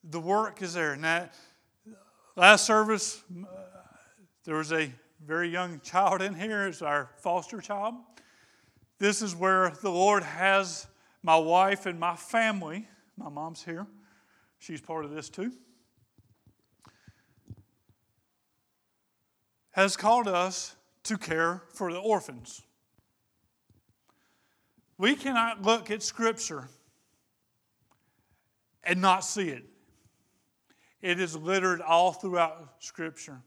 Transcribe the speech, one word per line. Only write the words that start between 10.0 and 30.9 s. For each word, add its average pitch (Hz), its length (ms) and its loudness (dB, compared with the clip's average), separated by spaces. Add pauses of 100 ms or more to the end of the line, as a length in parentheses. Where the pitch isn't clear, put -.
has 185 640 0 (380)
my 160 120 6
wife 185 500 4
and 175 120 -6
my 170 160 -2
family. 208 720 -2 (300)
My 208 140 -12
mom's 156 340 -12
here. 170 220 -10 (720)
She's 147 220 -14
part 160 260 -10
of 143 40 -12
this 151 200 -12
too. 226 220 -8 (4000)
Has 190 260 2
called 226 320 2
us 185 480 -2 (280)
to 214 120 -4
care 165 460 -2 (100)
for 180 200 -6
the 175 60 -8
orphans. 185 640 -4 (2250)
We 240 180 2
cannot 233 460 -2
look 220 280 2
at 202 120 -6
Scripture 190 680 -4 (2250)
and 180 160 0
not 185 240 4
see 190 240 -4
it. 123 160 -8 (1400)